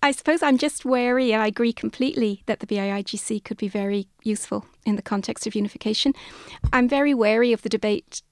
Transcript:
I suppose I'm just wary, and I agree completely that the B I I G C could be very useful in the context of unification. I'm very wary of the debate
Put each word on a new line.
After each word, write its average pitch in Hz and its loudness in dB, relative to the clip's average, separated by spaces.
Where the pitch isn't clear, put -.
I 285 4
suppose 311 0
I'm 277 4
just - -2
wary, 247 2
and 220 2
I 214 2
agree 233 0
completely 226 -2
that 208 -4
the - -12
B 208 -2
I 196 -2
I 202 -4
G - -10
C 208 -6
could - -10
be 208 -4
very 202 -2
useful 208 -4
in 214 2
the 208 -6
context - -6
of 220 -6
unification. 214 -2
I'm 247 4
very 277 4
wary 226 4
of 220 -6
the 220 -4
debate 214 -2